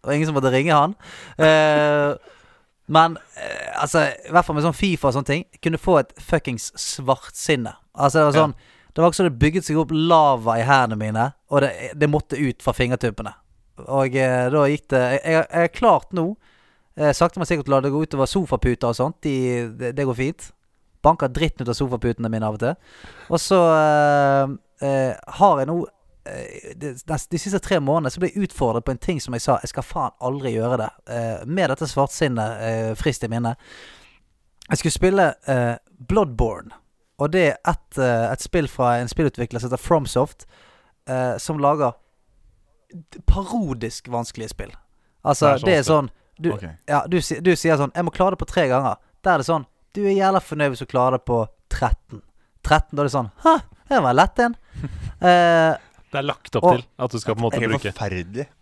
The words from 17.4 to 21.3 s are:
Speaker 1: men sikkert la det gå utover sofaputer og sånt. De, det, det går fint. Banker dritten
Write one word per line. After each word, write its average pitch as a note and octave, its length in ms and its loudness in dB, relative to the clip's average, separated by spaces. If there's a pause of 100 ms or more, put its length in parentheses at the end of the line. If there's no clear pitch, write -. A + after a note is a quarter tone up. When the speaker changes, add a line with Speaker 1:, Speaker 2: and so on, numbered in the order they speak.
Speaker 1:
men D#3 80 -4
sikkert D3+ 180 -2
la C#3 140 4
det C#3 100 -2
gå D#3 140 -2
utover C3+ 240 -2
sofaputer B2+ 640 0
og - 20 -4
sånt. C3+ 260 -2
De, D3 120 -2 (420)
det, B2 200 -6
det C#3 100 -2
går B2+ 100 -2
fint. C3 360 -6 (500)
Banker - 260 2
dritten C3+ 380 -2